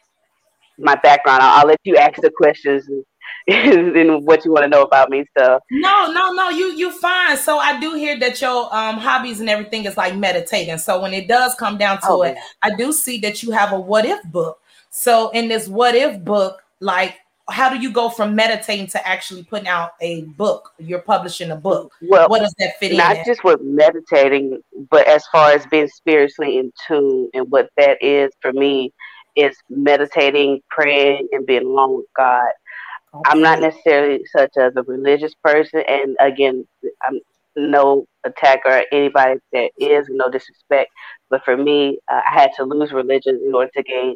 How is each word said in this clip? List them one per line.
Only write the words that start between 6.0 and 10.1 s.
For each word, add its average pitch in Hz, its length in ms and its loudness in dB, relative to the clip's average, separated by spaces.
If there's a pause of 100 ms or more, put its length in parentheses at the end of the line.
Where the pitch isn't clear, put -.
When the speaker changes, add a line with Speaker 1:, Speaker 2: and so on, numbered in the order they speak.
Speaker 2:
no, 359 220 -2
no, 370 160 -2
you, 349 240 -4
you 339 180 -6
fine. 349 460 -2
So 302 220 -2
I 285 200 -2
do 320 140 -6
hear 294 260 -6
that 247 220 -4
your, 247 340 -4
um, 220 220 -4
hobbies 240 420 -4
and 226 100 -6
everything 208 360 -6
is, 196 120 -8
like, 185 180 -4